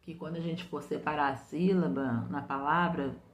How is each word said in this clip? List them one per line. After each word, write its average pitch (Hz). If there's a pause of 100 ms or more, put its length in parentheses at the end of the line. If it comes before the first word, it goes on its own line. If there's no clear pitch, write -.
que 165
quando 165
a 165
gente 165
for 143
separar 147
a -
sílaba 135
na 143
palavra 143 (180)